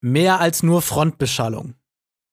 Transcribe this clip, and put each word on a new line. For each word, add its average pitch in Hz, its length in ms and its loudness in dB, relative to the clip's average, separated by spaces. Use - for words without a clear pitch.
mehr 170 380 2
als 170 240 0
nur 170 180 4
Frontbeschallung. 123 960 -2